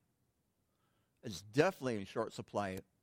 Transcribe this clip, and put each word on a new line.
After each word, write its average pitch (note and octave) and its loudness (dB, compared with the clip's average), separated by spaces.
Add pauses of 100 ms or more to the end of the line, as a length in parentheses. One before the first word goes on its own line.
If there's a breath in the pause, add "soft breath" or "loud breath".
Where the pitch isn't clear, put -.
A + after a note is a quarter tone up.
(1200)
It's G2 -6
definitely B2+ 2
in F#2+ -4
short - -2
supply G2 -2 (240)